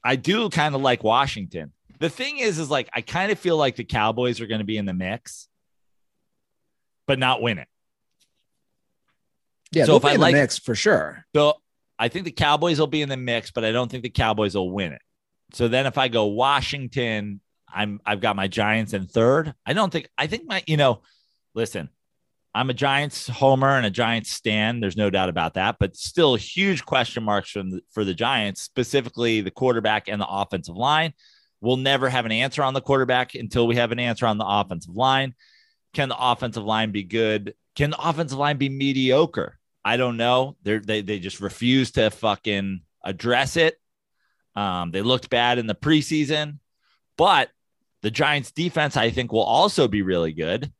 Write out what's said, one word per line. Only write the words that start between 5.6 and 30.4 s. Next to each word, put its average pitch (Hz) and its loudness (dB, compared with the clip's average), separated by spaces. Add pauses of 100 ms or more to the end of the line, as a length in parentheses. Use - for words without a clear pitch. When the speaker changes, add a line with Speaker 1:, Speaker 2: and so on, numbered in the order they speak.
Speaker 1:
but 135 2
not 127 2
win 113 0
it. 64 -16 (2000)
Speaker 2:
Yeah, 156 4
Speaker 1:
So 147 8
Speaker 2:
they'll 143 10
Speaker 1:
if - 8
Speaker 2:
be 143 6
Speaker 1:
I 143 4
Speaker 2:
in 151 4
Speaker 1:
like 135 6
Speaker 2:
the 147 8
mix - 0
for 117 -4
sure. 101 0 (100)
Speaker 1:
So 147 4 (440)
I 117 2
think 180 -4
the 165 -8
Cowboys 151 2
will 156 2
be 151 -2
in 139 -4
the 131 -4
mix, 120 -4
but 113 -2
I 110 2
don't 123 0
think 123 -10
the 123 -6
Cowboys 107 0
will 90 -2
win 92 -4
it. 58 -18 (520)
So 120 0
then 127 2
if 131 -2
I 131 2
go 113 2
Washington, 120 -2 (260)
I'm, 101 -6
I've 104 -2
got 107 0
my 98 -2
Giants 107 0
in 95 -4
third. 135 2 (120)
I 123 -2
don't 190 0
think, 156 -6
I 147 -2
think 226 -8
my, 202 -4
you 156 2
know, 131 4 (520)
listen, 101 -4 (640)
I'm 131 0
a 123 -2
Giants 139 -2
homer 135 4
and 123 2
a 104 2
Giants 113 -2
stan. 110 0
There's 95 -2
no 104 2
doubt 92 2
about 82 -2
that, 95 0
but 98 -2
still 147 2
huge 180 -2
question 123 -2
marks 104 0
from 95 -8
the, 92 -8 (100)
for 107 -2
the 95 -2
Giants, 110 -2
specifically 117 -2
the 92 -6
quarterback 110 0
and 104 -4
the - -4
offensive 95 -6